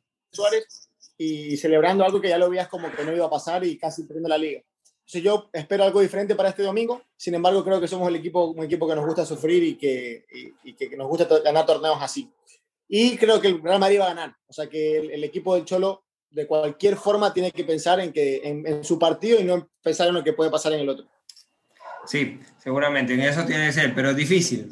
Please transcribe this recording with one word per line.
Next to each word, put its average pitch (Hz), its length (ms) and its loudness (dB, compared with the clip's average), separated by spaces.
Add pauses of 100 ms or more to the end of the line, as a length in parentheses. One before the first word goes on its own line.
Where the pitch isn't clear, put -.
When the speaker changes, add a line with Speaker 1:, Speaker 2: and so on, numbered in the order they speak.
(320)
Speaker 1:
Suárez - 580 -2 (280)
y 151 400 -6
celebrando 165 460 4
algo 190 180 2
que 185 80 0
ya 170 80 2
lo 180 120 4
veías 180 180 -2
como 165 240 -10
que 147 120 -6
no 160 120 -4
iba 170 100 0
a 151 40 -2
pasar 165 340 -4
y 160 140 -2
casi 160 260 -8
perdiendo 160 260 -8
la 156 80 2
liga. 156 240 -4 (380)
Entonces 175 240 -8
yo 202 300 0
espero 196 320 0
algo 196 160 4
diferente 196 340 0
para 190 140 2
este 190 140 -4
domingo, 233 380 -2 (140)
sin - 180 -6
embargo 180 300 2
creo 190 160 2
que 170 80 -2
somos 180 220 -2
el 170 80 0
equipo, 165 340 -2
un 160 120 -8
equipo 160 240 -2
que 160 80 0
nos 151 100 -2
gusta 160 200 0
sufrir 156 380 2
y 156 120 0
que, 123 500 -4 (380)
y, 127 80 -20
y - 40 -20
que 131 220 -10
nos 135 100 -8
gusta 160 200 2
to-, 156 140 6
ganar 156 240 4
torneos 151 360 -2
así. 135 300 -8 (560)
Y 226 300 2
creo 220 220 4
que 202 80 2
el 175 140 2
Real 180 180 2
Madrid 196 200 4
va 196 60 2
a 180 80 0
ganar, 165 220 -12 (120)
o - 60 -20
sea 151 140 -8
que 156 300 -2
el, 156 140 -6
el 147 120 -8
equipo 180 320 -2
del 170 100 0
Cholo 190 380 -2 (260)
de 147 160 -6
cualquier 151 520 0
forma 208 360 2
tiene 180 180 0
que 180 120 -6
pensar 165 380 2
en, 170 100 -6
que, 139 320 0
en, 147 240 -8
en 151 160 -4
su 165 160 0
partido 202 400 4
y 190 60 0
no 180 240 -2 (120)
pensar 170 280 0
en 175 60 2
lo 165 80 -2
que 156 100 0
puede 160 180 0
pasar 156 220 0
en 151 80 -2
el 139 80 -2
otro. 135 160 -6 (1000)
Speaker 2:
Sí, - 340 -4 (180)
seguramente, 135 580 -2
en 127 40 2
eso 143 240 0
tiene 156 220 -2
que 147 80 0
ser, 139 200 0
pero 135 200 0
difícil, 143 580 0